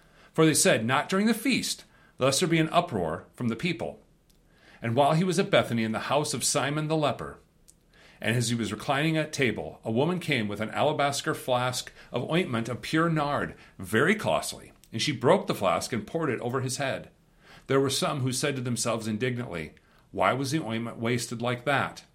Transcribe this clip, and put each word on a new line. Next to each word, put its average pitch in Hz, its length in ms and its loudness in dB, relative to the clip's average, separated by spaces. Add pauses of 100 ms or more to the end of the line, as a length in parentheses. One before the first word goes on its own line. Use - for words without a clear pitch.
(340)
For 160 120 6
they 156 80 6
said, 131 320 4
"Not 139 240 0
during 202 180 2
the 233 60 4
feast, 226 520 -2 (320)
lest 135 240 2
there 175 80 2
be 160 100 4
an 156 100 2
uproar 90 640 0
from 123 140 -4
the 113 80 0
people." 135 460 -6 (800)
And 117 140 -2
while 143 160 4
he 165 140 4
was 175 140 0
at 196 120 0
Bethany 117 320 4
in 110 80 -2
the 107 80 -2
house 147 340 0
of 120 120 -4
Simon 147 420 0
the 160 80 0
leper, 120 440 -2 (840)
and 113 160 2
as 117 100 0
he 120 80 0
was 107 160 -4
reclining 147 460 0
at 156 160 -2
table, 95 500 -2
a 117 80 -4
woman 165 300 0
came 120 260 -2
with 104 140 -6
an 107 80 -4
alabaster 143 640 0
flask 123 580 -2 (220)
of 127 180 -4
ointment 123 380 0
of 120 120 -8
pure 165 280 0
nard, 143 460 -2 (220)
very 113 380 2
costly, - 560 -2 (220)
and 113 80 -4
she 151 100 0
broke 160 360 2
the - 80 -2
flask 87 360 0
and 110 160 -6
poured 165 220 -4
it 113 100 -2
over 123 220 -2
his 127 160 -4
head. 117 320 -6 (580)
There 135 140 4
were 139 80 2
some 151 320 -2
who 127 100 0
said 135 240 -2
to 127 60 -4
themselves 117 440 -2
indignantly, 113 680 -4 (400)
"Why 95 180 4
was 127 200 -2
the 151 120 0
ointment 113 340 -4
wasted 117 440 -2
like 120 240 -2
that? 123 380 0 (120)